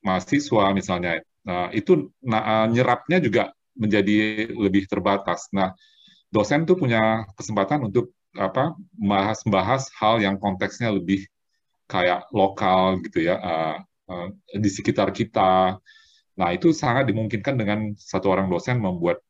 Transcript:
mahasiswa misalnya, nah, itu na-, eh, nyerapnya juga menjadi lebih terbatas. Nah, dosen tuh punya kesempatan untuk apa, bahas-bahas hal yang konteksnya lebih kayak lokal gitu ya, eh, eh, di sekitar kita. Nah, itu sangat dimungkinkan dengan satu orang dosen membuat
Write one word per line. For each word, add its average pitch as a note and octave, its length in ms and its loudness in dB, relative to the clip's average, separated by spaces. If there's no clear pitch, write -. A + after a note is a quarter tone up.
mahasiswa A#2 720 0
misalnya, F2 440 -4
nah, F2 280 -4
itu D3 480 0
na-, A2+ 240 -2
eh, A2 280 2
nyerapnya B2 480 2
juga A#2 220 2
menjadi G#2+ 800 2
lebih G2 320 2
terbatas. G2 680 -2
Nah, F#2+ 160 0
dosen C#3+ 400 2
tuh F3+ 80 6
punya A2+ 480 2
kesempatan A2+ 520 -2
untuk A#2+ 240 -2
apa, C3 480 -2
bahas-bahas G#2 1040 0
hal A2 240 2
yang G2 160 0
konteksnya G2+ 560 -2
lebih F#2+ 320 0
kayak F2+ 400 0
lokal F#2+ 760 2
gitu E2 240 -2
ya, F2 80 2
eh, D#2+ 400 -4
eh, F2+ 200 -8
di G#2 140 0
sekitar G2+ 420 -2
kita. F#2+ 640 0
Nah, F2 160 0
itu F3 180 2
sangat C3+ 380 0
dimungkinkan A2 480 -4
dengan G#2+ 400 -2
satu G2 340 -2
orang F#2+ 160 0
dosen G#2+ 320 -2
membuat F2 500 -2